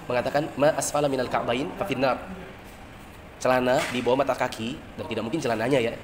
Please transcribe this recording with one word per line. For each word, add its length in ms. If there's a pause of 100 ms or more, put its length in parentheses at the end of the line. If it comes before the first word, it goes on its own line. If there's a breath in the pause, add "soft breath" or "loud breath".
mengatakan, 400 (160)
"Ma 160
asfala 320
minal 240
ka'bain 480
fa 80
finnar." 320 (1200)
Celana 400 (160)
di 80
bawah 160
mata 160
kaki, 400 (240)
dan 80
tidak 160
mungkin 160
celananya 400
ya 240